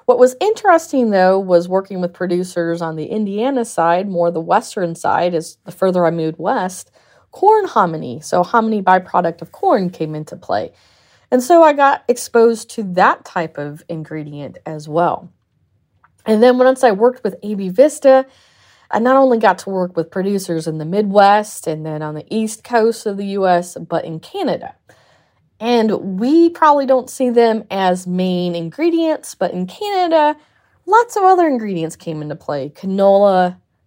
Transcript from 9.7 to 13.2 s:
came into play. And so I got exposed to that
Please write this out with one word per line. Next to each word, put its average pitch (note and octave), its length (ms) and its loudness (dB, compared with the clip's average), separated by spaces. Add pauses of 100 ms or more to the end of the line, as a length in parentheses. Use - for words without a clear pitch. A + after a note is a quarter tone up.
came D#3+ 240 -8
into D3+ 220 -12
play. - 380 -6 (580)
And B3+ 100 2
so E4 220 6
I D#4 80 6
got C#4 380 2
exposed A#3 640 0
to A3+ 120 -8 (120)
that A3 280 2